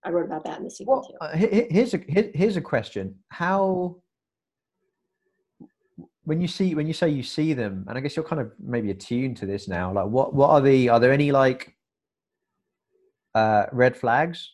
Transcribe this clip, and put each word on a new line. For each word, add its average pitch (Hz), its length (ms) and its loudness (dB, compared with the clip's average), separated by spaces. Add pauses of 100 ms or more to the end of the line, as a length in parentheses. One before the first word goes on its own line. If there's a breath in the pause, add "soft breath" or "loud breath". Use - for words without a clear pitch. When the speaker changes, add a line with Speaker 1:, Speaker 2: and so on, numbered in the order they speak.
Speaker 1:
I - 80 -10
wrote 170 140 0
about 156 200 -8
that - 140 -10
in - 40 -10
the - 80 -12
sequel 247 240 0
Speaker 2:
Well, 262 80 -6
Speaker 1:
too. - 180 -20
Speaker 2:
uh, 156 160 -6
he-, 208 240 2
he-, 240 120 -2
here's 226 200 2
a, 180 40 -4 (100)
here, 196 280 0
here's 190 220 0
a 156 40 -4
question. 101 540 -4 (140)
How, 180 680 -2 (2250)
when 156 180 -2
you 180 60 -2
see, 185 280 -2
when 151 120 -2
you 160 60 -4
say 170 160 0
you 139 140 -2
see 156 300 -2
them, 98 340 -4
and 113 100 -8
I 135 40 -6
guess 139 140 -6
you're 160 100 -4
kind 156 160 -4
of 110 180 -8
maybe 117 320 -4
attuned 120 460 -4
to - 80 -10
this 98 220 -6
now, 92 260 -4
like, 98 140 -2
what, 127 260 0
what 139 160 6
are 147 120 6
the, 131 280 6
are 117 100 6
there 123 120 6
any, 143 200 2
like, 131 440 0 (1600)
uh, 110 380 4
red 123 240 2
flags 147 580 -2